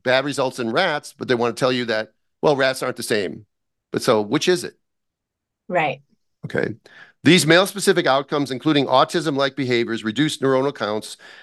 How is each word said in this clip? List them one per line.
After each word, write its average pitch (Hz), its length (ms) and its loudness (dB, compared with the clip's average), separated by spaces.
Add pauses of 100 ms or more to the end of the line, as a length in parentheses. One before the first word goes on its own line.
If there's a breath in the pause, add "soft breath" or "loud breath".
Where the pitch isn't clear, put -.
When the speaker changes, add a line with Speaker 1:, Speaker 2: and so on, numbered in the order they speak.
Speaker 1:
bad 131 240 0
results 131 340 -4
in 113 120 -4
rats, 156 420 -2
but - 140 -12
they 127 80 2
want 117 200 0
to - 40 -14
tell 131 120 2
you 123 140 -2
that, 110 280 -4 (280)
well, 151 140 4
rats 131 260 0
aren't 127 160 -6
the 117 60 -10
same. 104 420 -4 (460)
But 139 100 -4
so 113 200 4
which 113 260 -2
is 175 160 2
it? - 120 -12 (920)
Speaker 2:
Right. 160 340 -4 (440)
Speaker 1:
Okay. - 300 -4 (480 loud breath)
These 151 240 6
male-specific 180 580 2
outcomes, 139 460 0
including 139 340 0
autism-like 139 680 0
behaviors, 117 480 -2
reduced 131 400 -2
neuronal 135 320 2
counts, - 420 -6 (260 loud breath)